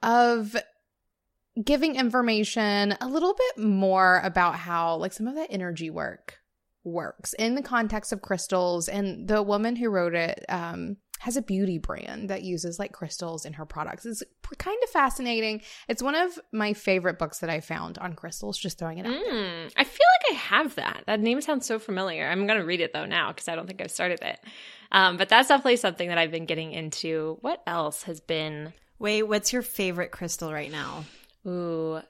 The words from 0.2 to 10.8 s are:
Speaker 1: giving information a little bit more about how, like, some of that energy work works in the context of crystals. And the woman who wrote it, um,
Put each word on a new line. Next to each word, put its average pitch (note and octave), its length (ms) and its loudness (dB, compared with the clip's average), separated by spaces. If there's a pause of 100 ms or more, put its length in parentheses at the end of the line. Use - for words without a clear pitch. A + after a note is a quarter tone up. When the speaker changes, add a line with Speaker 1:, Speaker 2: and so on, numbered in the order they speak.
Speaker 1:
giving C#4+ 320 2
information G#3+ 1040 2
a B3 80 -4
little D#4+ 260 2
bit B4+ 300 0
more F#3 600 6
about F3 320 4
how, E3+ 420 0
like, F3 160 -4
some A3 140 -4
of C4+ 80 -6
that D#4 140 -6
energy E3+ 400 -6
work - 500 -8 (440)
works - 500 -6
in A3+ 220 0
the C#4 60 -2
context A3 500 -2
of G3+ 100 -6
crystals. F3+ 680 0
And F#3+ 380 -4
the G#3+ 140 4
woman G#3 340 0
who A#3 140 0
wrote F3 260 2
it, E3 340 -2
um, F3 480 -6 (220)